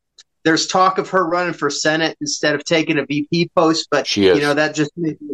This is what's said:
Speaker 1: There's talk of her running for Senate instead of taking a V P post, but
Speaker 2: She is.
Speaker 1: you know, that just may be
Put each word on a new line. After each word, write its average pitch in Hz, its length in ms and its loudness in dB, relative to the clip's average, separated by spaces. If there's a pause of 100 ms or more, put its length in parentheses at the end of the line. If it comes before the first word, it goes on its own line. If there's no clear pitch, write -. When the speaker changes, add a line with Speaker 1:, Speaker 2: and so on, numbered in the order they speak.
(460)
Speaker 1:
There's 156 220 2
talk 185 300 2
of 180 120 -4
her 185 140 0
running 175 300 -2
for 151 160 -4
Senate 156 520 -2
instead 147 340 -2
of 139 80 -6
taking 160 340 0
a 135 80 -2
V 147 240 -4
P 170 240 0
post, 165 380 2
but - 160 0
Speaker 2:
She 101 180 2
is. 92 120 6
Speaker 1:
you 147 60 0
know, 147 100 0
that 151 200 0
just 147 220 -2
may 160 180 -4
be 151 200 -14